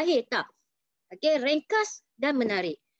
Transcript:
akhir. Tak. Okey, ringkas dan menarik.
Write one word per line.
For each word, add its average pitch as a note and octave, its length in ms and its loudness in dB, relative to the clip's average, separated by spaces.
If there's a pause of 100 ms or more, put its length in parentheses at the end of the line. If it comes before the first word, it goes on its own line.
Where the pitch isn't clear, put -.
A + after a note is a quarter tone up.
akhir. E4 240 2
Tak. G3+ 180 -2 (680)
Okey, D4+ 240 2
ringkas D#4 640 -2 (120)
dan C#4 200 -2
menarik. G3 440 -2 (180)